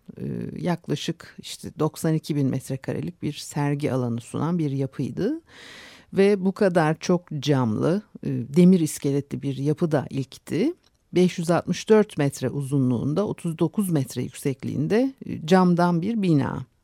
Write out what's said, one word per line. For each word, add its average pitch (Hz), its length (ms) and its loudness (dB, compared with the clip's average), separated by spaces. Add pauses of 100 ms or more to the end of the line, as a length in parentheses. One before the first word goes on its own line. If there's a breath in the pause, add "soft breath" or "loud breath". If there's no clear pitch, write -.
(160)
e, - 80 -10 (340)
yaklaşık - 800 -6
işte - 300 -14 (100)
doksan 156 360 -2
iki 156 220 -4
bin 143 100 2
metrekarelik 135 760 -6
bir 147 100 -4
sergi 143 600 -4
alanı 120 280 -2
sunan 147 380 -4
bir 151 120 -2
yapıydı. 139 680 -4 (720 loud breath)
Ve 196 320 2
bu 190 80 2
kadar 170 480 2
çok 175 280 0 (100)
camlı, 131 640 2 (200)
e, - 80 -4
demir 160 500 6
iskeletli 139 640 -2
bir 135 140 -4
yapı 147 360 -2
da 127 180 0
ilkti. 156 640 -4 (380)
Beş 175 260 2
yüz 170 120 -2
altmış - 380 -2
dört 214 300 4
metre 139 320 0
uzunluğunda, 139 760 0
otuz 165 320 -6
dokuz 185 320 0
metre 135 320 -2
yüksekliğinde, 147 920 -2 (120)
e, 156 200 -8
camdan 175 560 4
bir 214 200 -2
bina. 147 440 2 (180)